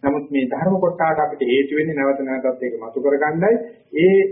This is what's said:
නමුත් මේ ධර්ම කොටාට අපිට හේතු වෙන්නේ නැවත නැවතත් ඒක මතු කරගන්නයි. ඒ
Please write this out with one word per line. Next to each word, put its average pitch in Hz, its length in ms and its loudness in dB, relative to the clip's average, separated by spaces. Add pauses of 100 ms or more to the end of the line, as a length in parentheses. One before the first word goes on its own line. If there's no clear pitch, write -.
නමුත් 143 280 -2
මේ 139 180 0
ධර්ම 160 300 -2
කොටාට 165 420 0
අපිට 151 240 -2
හේතු 135 320 0
වෙන්නේ 156 220 -2
නැවත 139 240 0
නැවතත් 131 420 -4
ඒක 120 140 -6
මතු 113 240 -8
කරගන්නයි. 151 500 2 (440)
ඒ 180 220 6 (160)